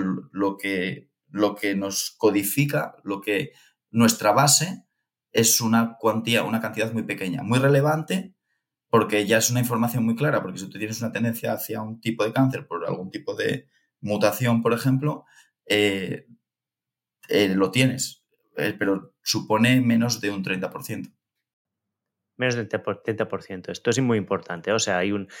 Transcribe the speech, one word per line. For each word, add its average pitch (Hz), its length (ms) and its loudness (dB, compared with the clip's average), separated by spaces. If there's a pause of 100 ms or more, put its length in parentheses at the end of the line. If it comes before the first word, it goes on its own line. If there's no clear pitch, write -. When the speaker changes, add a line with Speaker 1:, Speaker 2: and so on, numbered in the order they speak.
(320)
Speaker 1:
lo 98 260 -2
que, 95 520 -6 (200)
lo 101 260 0
que 101 200 -2
nos 98 420 -4
codifica, 104 840 0
lo 98 180 -6
que, 104 320 -4 (420)
nuestra 110 360 4
base 147 560 2 (440)
es 113 300 4
una 113 360 2
cuantía, 110 460 2
una 107 160 -2
cantidad 113 340 -4
muy 110 100 -2
pequeña, 95 400 -6
muy 117 160 2
relevante, 151 760 2 (540)
porque 104 380 2
ya 113 100 4
es 113 140 2
una 123 80 0
información 117 440 0
muy 113 120 2
clara, 135 260 0
porque 92 160 -8
si 95 100 -10
tú 98 120 -14
tienes 110 220 -6
una 113 100 -4
tendencia 117 420 -2
hacia 110 300 -6
un 110 180 -10
tipo 113 220 -2
de 110 100 -2
cáncer 131 340 2
por 82 200 -6
algún 92 240 -6
tipo 104 240 -8
de 107 320 -4 (340)
mutación, 107 640 0
por 117 100 2
ejemplo, 135 520 0 (420)
eh, 104 600 0 (1040)
eh, 95 260 2
lo 95 140 2
tienes, - 540 0 (340)
eh, 95 200 -2
pero 98 440 -2
supone 117 600 2
menos 117 400 2
de 101 100 -2
un 101 100 -6
treinta 92 300 -4
por - 120 -12
ciento. - 280 -10 (1200)
Speaker 2:
Menos 123 200 0
del 113 120 -4
treinta 107 600 -4
por 95 140 -6
ciento. 92 280 -10
Esto - 200 -2
es 127 100 0
muy 120 160 2
importante. 90 540 -4
O 110 80 2
sea, 98 180 0
hay 95 140 0
un 101 160 -4 (140)